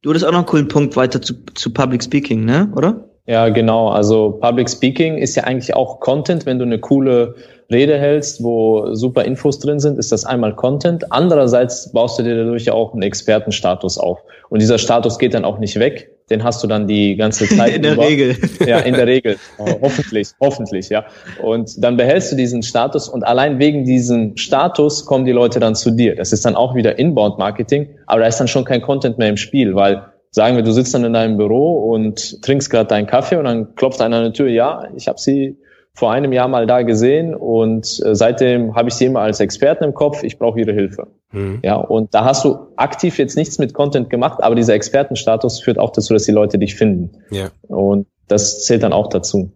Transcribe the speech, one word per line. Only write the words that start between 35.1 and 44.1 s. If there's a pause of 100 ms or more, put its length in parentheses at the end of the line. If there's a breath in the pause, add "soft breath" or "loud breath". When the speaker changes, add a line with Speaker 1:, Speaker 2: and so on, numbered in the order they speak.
Speaker 2:
Sie (360 soft breath)
vor
einem
Jahr
mal
da
gesehen
und,
äh,
seitdem
habe
ich
Sie
immer
als
Experten
im
Kopf,
ich
brauche
Ihre
Hilfe.“ (240)
Speaker 3:
Mhm.
Speaker 2:
Ja,
und
da
hast
du (200)
aktiv
jetzt
nichts
mit
Content
gemacht,